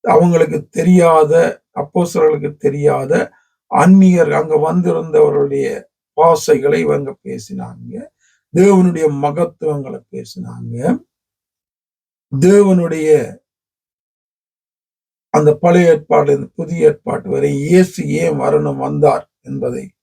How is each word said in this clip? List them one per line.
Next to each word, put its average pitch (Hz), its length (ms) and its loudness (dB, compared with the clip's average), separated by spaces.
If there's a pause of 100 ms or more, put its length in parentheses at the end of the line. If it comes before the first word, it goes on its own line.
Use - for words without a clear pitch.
அவங்களுக்கு 160 640 0
தெரியாத, 165 960 2 (100)
அப்போஸ்தலர்களுக்கு 156 800 -2
தெரியாத 143 760 -2 (380)
அந்நியர், 180 600 4
அங்க 156 420 -2
வந்திருந்தவர்களுடைய 151 1080 0 (380)
பாசைகளை 151 580 2
இவங்க 143 440 -4
பேசினாங்க, - 840 -14 (460)
தேவனுடைய 180 580 2
மகத்துவங்களை 143 1000 -6
பேசினாங்க, 120 920 -8 (1400)
தேவனுடைய 160 960 2 (1900)
அந்த 151 260 2
பழைய 175 360 4
ஏற்பாடு, 151 440 0
இந்த 139 200 -8
புதிய 165 300 -4
ஏற்பாட்டு - 440 -2
வரை 143 260 -4
இயேசு 170 520 0
ஏன் 151 320 -4
வரணும், 143 380 -2
வந்தார் 143 540 -2 (100)
என்பதை 135 500 -10 (120)